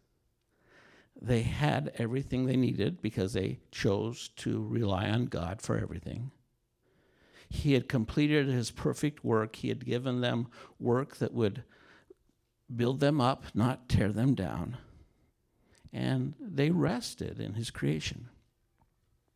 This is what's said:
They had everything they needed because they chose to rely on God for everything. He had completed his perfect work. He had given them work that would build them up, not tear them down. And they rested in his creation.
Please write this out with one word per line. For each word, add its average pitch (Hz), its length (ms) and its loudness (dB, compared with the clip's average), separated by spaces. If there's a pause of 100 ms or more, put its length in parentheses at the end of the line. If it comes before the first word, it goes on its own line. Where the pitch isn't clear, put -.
(1200)
They 113 240 2
had 147 540 0
everything 127 480 -2
they 131 120 2
needed 127 440 2
because 107 320 -2
they 101 260 -2 (120)
chose 107 640 -2
to 110 320 -4
rely 104 420 0
on 120 160 2
God 87 360 -4
for 110 180 0
everything. 107 520 -8 (1200)
He 143 220 2
had 123 160 2
completed 147 560 2
his 123 240 0
perfect - 560 -2
work. 113 300 2
He 123 140 -4
had 113 140 -4
given 123 380 -2
them 120 280 0 (300)
work 120 360 0
that - 180 -2
would 113 300 0 (1120)
build 123 240 2
them 147 200 4
up, 131 240 2 (120)
not 123 340 2
tear 104 220 4
them 120 240 2
down. 87 420 -4 (1120)
And 127 480 -2
they 160 300 0
rested 175 720 -2
in 107 160 -6
his 117 160 -6
creation. 143 580 -4 (1080)